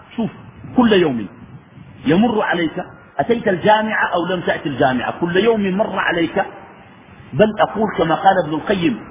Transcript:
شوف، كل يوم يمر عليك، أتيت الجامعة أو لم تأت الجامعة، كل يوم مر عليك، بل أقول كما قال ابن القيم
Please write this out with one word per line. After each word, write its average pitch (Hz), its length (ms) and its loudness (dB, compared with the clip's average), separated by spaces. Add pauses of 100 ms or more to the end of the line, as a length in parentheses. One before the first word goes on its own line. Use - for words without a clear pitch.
(160)
شوف، 220 140 -4 (460)
كل 233 160 4
يوم 143 360 2 (760)
يمر 202 360 2
عليك، 165 420 -4 (340)
أتيت 233 300 0
الجامعة 208 680 2
أو 170 120 -2
لم 180 140 -2
تأت 165 260 -4
الجامعة، 127 540 0
كل 170 160 -2
يوم 202 400 2
مر 196 220 -2
عليك، 170 460 0 (880)
بل 208 280 4
أقول 196 280 0 (100)
كما 165 160 2
قال 190 200 4 (120)
ابن 151 80 -4
القيم 160 460 -2 (100)